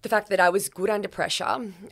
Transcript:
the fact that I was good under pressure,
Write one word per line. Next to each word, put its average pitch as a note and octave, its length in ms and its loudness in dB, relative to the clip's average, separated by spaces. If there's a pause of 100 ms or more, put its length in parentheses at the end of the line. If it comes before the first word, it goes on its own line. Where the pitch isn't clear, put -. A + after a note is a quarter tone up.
the G3 60 -10
fact G#3 220 0
that F#3+ 100 4
I F3+ 80 8
was F#3+ 220 0
good F#3+ 180 -4
under G#3 200 -2
pressure, G3 640 -4 (200)